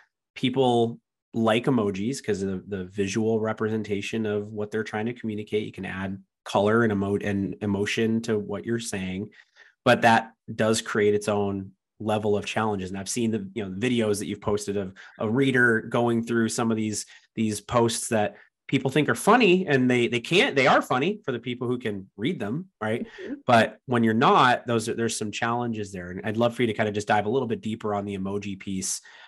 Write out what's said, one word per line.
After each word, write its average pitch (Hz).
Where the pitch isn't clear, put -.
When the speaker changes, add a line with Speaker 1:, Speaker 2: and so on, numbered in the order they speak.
Speaker 1:
people 123
like 113
emojis 110
'cause 98
of 95
the, 101
the 92
visual 107
representation 110
of 104
what 104
they're 107
trying 107
to 117
communicate. 107
You 107
can 95
add 95
color 107
and 110
emo-, 101
and 98
emotion 107
to 110
what 101
you're 117
saying, 95
but 123
that 113
does 113
create 104
its 104
own 98
level 107
of 95
challenges. 104
And 95
I've 95
seen 117
the, 101
you 113
know, 95
videos 110
that 98
you've 101
posted 104
of 95
a 110
reader 123
going 117
through 117
some 113
of 110
these, 107
these 107
posts 117
that 107
people 139
think 147
are -
funny, 196
and 127
they, 120
they 120
can't, 202
they 135
are 247
funny 156
for 131
the 120
people 123
who 123
can 101
read 143
them, 123
right? 110
Speaker 2:
Mm-hmm. 220
Speaker 1:
But 117
when 120
you're 113
not, 135
those 117
are, -
there's 113
some 107
challenges 117
there. 90
And 95
I'd 107
love 117
for 127
you 117
to 107
kind 107
of 101
just 104
dive 107
a 107
little 127
bit 107
deeper 107
on 101
the 101
emoji 98
piece 95